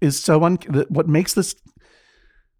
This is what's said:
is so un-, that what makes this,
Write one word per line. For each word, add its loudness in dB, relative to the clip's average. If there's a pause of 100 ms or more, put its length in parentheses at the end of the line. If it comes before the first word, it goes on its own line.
is 0
so 2
un-, 0 (120)
that -2
what -2
makes 0
this, -2 (1040)